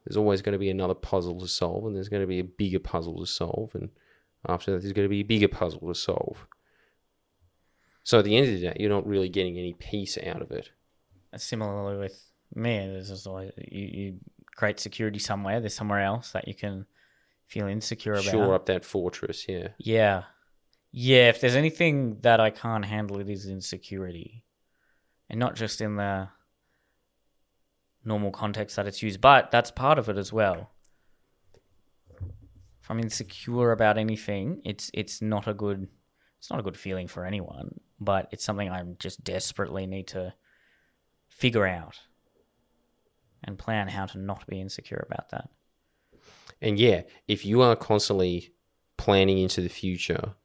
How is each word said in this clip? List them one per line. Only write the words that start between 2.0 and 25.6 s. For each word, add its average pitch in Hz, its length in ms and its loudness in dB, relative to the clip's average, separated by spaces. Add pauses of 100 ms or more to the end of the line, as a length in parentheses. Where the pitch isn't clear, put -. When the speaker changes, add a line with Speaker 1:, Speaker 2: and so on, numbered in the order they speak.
Speaker 1:
gonna 101 160 -2
be 92 140 -2
a 90 40 -2
bigger 92 360 -2
puzzle 85 400 -6
to 87 80 -8
solve, - 480 -4
and 95 160 -8 (560)
after 90 240 -2
that, 92 100 0
there's 98 120 -6
gonna 101 140 2
be 101 120 0
a 101 60 -2
bigger 104 220 6
puzzle 82 340 -4
to 85 120 -6
solve. - 540 -4 (1600)
So 117 160 6
at 101 60 6
the 104 100 4
end 135 120 6
of 113 60 0
the 87 80 -2
day, 87 180 -4
you're 104 100 2
not 101 160 2
really 98 240 0
getting 90 300 -2
any 90 140 -6
peace - 520 -8
out - 160 -6
of - 100 -12
it. - 200 -10 (680)
Speaker 2:
Similarly 101 600 -6
with - 340 -10 (240)
me, 113 220 -2
there's 95 320 -8
just 95 180 -14
always, 95 300 -10
you, - 280 -12
you 98 340 -10 (360)
create 107 240 -2
security 104 380 -4
somewhere. 101 420 -2
There's 107 140 -4
somewhere 101 280 -2
else 101 300 -2
that - 160 -6
you 98 60 -8
can 101 320 -8 (640)
feel - 200 -4
insecure 107 460 -4
about. 98 120 0
Speaker 1:
Shore 101 280 4
up 92 140 0
that 92 180 0
fortress, - 640 -6
yeah. 95 200 -6 (100)
Speaker 2:
Yeah. 107 440 4 (680)
Yeah, 123 380 10
if 113 120 6
there's 123 140 6
anything 147 680 2
that 113 180 8
I 110 120 6
can't 110 340 -2
handle, 104 340 -4
it 98 80 -6
is 98 200 -6
insecurity. 95 960 -10 (840)
And 113 120 -6
not 123 160 0
just 113 260 -6